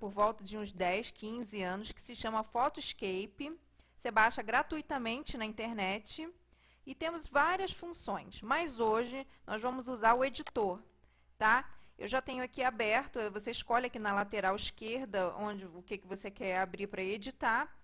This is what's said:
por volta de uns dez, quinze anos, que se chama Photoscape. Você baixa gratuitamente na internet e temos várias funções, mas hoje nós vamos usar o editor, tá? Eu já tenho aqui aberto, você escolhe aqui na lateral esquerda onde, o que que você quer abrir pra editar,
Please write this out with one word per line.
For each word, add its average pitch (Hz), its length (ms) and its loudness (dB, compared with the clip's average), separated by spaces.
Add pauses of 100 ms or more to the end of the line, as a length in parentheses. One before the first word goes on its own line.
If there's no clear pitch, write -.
por 208 80 -6
volta 208 340 4
de 202 140 -8
uns 202 160 -4
dez, 185 380 2
quinze 214 500 -6
anos, 190 320 -4
que - 80 -18
se 240 160 -12
chama 220 260 0
Photoscape. 240 1120 -2 (400)
Você - 160 -4
baixa 226 320 6
gratuitamente 262 920 0
na 220 80 -2
internet 214 840 -4 (600)
e 269 80 -10
temos 330 320 -4
várias 359 460 4
funções, 208 680 -8
mas 269 400 0
hoje 240 460 2 (200)
nós 214 140 -4
vamos 247 260 -2
usar 233 280 6
o 254 100 4
editor, 226 560 0 (560)
tá? 226 320 6 (300)
Eu 202 100 -6
já 254 140 2
tenho 254 200 -6
aqui 254 200 -4
aberto, 233 680 2
você 208 200 -6
escolhe 240 380 2
aqui 240 100 -10
na 208 160 0
lateral 202 420 2
esquerda 214 800 -2
onde, 202 300 -6
o 175 160 -14
que 196 160 -6
que - 80 -18
você 196 240 -8
quer 185 280 -2
abrir 190 280 -2
pra 190 160 -6
editar, 226 680 0 (140)